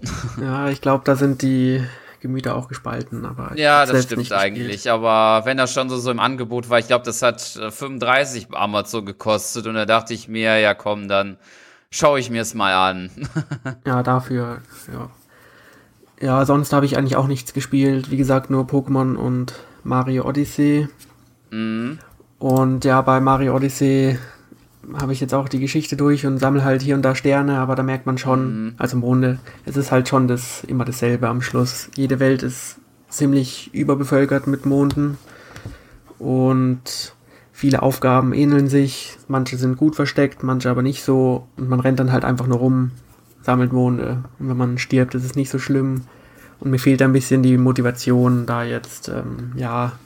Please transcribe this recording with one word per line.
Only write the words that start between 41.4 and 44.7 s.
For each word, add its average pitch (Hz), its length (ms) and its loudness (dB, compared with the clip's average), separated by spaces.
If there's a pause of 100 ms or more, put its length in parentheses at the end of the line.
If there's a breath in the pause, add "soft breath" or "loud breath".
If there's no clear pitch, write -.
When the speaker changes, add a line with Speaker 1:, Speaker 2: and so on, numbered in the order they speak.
Speaker 2:
und 127 100 -6
man 127 120 2
rennt 131 200 2
dann 127 120 2
halt 131 120 2
einfach 127 220 0
nur 123 140 2
rum, 127 320 2 (500)
sammelt 127 320 2
Monde 123 500 0 (140)
und 135 120 -6
wenn 127 80 -2
man 123 200 0